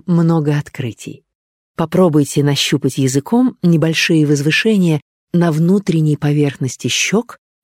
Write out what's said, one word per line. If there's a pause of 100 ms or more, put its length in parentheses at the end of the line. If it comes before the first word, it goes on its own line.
много
открытий. (520)
Попробуйте
нащупать
языком
небольшие
возвышения (320)
на
внутренней
поверхности
щек (240)